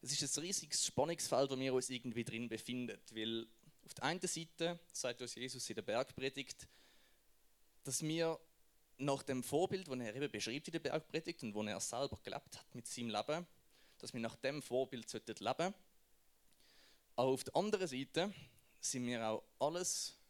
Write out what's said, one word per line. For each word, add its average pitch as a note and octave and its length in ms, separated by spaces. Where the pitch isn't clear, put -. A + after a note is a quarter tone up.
Es C#3 200
ist D3 160
ein C#3+ 60
riesiges F3+ 440
Spannungsfeld, C#3 640
wo C3 80
wir C3 140
uns B2+ 160
irgendwie A#2+ 360
drin A2+ 240
befinden, A#2 500
weil A2+ 340
auf - 80
der - 100
einen E3 160
Seite E3+ 580
sagt - 300
uns A#2+ 120
Jesus B2 340
in G#2 80
der A2 60
Bergpredigt, - 880
dass - 200
wir E3 360
nach C#3 240
dem B2+ 200
Vorbild, F#3 460
das C3 100
er A2+ 160
eben C#3 160
beschreibt A2+ 380
in E3 40
der E3 80
Bergpredigt D#3+ 600
und A2 120
wo G#2+ 80
er G#2 180
selber B2 420
gelebt - 360
hat - 160
mit B2 120
seinem A#2 240
Leben, D3 360
dass - 140
wir A#2+ 80
nach A2+ 160
dem C#3 260
Vorbild B2 460
sollten - 340
leben. F3+ 320
Aber B2+ 120
auf C3 160
der - 120
anderen F#3+ 320
Seite C#3 440
sind B2 260
wir A#2+ 200
auch A2 160
alles E3+ 600